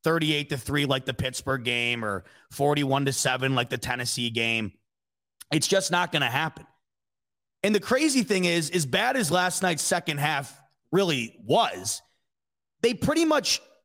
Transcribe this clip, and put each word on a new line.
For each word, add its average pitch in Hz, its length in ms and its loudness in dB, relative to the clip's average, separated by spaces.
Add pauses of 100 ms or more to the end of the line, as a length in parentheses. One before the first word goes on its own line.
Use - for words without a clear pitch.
thirty-eight 156 460 0
to - 80 -4
three 143 280 -2
like 131 200 0
the 127 100 -6
Pittsburgh 131 480 -4
game 120 420 -2
or 98 200 -4 (260)
forty-one 139 540 0
to 135 60 0
seven 131 440 0
like 123 160 0
the 127 80 -6
Tennessee 120 500 -4
game. 113 420 -2 (800)
It's 151 160 0
just 196 220 2
not 175 220 0
gonna 139 180 0
happen. 147 380 -4 (960)
And 208 100 2
the 202 60 4
crazy 269 420 2
thing 190 240 2
is, 170 240 2
as 175 160 0
bad 220 320 0
as 170 140 0
last 180 320 2
night's 175 180 0
second 165 380 -2
half 143 360 -2 (360)
really 156 520 2
was, 107 600 0 (800)
they 233 100 4
pretty 320 320 2
much 302 340 2 (240)